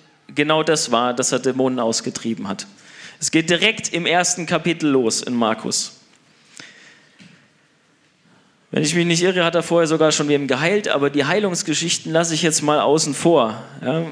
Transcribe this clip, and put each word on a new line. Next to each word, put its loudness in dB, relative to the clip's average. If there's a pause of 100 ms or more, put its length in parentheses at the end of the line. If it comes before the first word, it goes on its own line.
(280)
genau 0
das 0
war, 2
dass -2
er 0
Dämonen 0
ausgetrieben -4
hat. -8 (520)
Es -4
geht 2
direkt 0
im -4
ersten 0
Kapitel 0
los 2
in -6
Markus. -2 (2750)
Wenn -2
ich 0
mich 2
nicht 2
irre, 2
hat 0
er 2
vorher 2
sogar 4
schon 0
wem 2
geheilt, 0
aber 2
die 0
Heilungsgeschichten -2
lasse 0
ich -2
jetzt 0
mal 2
außen 2
vor. 2 (180)
Ja, -2